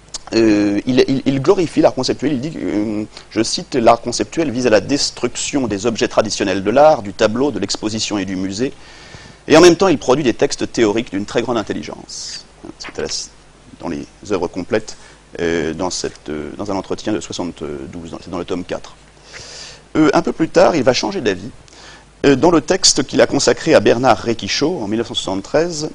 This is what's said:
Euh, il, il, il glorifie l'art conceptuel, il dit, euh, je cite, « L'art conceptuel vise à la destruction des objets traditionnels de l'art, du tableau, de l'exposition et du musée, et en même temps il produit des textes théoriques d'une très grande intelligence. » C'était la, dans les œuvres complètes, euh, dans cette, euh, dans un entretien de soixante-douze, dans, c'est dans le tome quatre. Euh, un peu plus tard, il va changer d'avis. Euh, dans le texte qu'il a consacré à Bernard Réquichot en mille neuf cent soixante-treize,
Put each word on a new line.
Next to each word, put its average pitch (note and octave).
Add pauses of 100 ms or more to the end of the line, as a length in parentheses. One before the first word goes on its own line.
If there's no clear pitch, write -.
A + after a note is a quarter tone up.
(340)
Euh, G#2
il, B2+
il, C3+
il C3+
glorifie E3+
l'art D3+
conceptuel, C3
il A#2+
dit, D#3
euh, G#2 (240)
je G#2+
cite, « -
L'art A#2
conceptuel B2
vise B2
à -
la G#2+
destruction -
des G2+
objets A2+
traditionnels G2+
de G2+
l'art, C#3
du G2
tableau, A2+
de G#2+
l'exposition G#2+
et F#2+
du F#2+
musée, F#2+ (720)
et -
en D#3+
même F3
temps F#3+
il D#3
produit C3+
des A2
textes -
théoriques A2+
d'une G2+
très B2
grande A#2
intelligence. » - (340)
C'était -
la, D#2 (720)
dans -
les D2 (260)
œuvres F2
complètes, - (420)
euh, E2
dans F2
cette, -
euh, D2
dans G2+
un G2
entretien F#2+
de G2
soixante-douze, D#2+
dans, D#2+
c'est E2+
dans F2+
le F2
tome F#2
quatre. - (1000)
Euh, D#3
un -
peu -
plus D#3+
tard, G#3
il C3+
va B2
changer G3
d'avis. G2+ (760)
Euh, C#3
dans D3+
le D#3+
texte -
qu'il -
a B2
consacré -
à G#2+
Bernard A#2
Réquichot A#2
en G#2
mille G#2+
neuf A#2
cent A#2
soixante-treize, D3+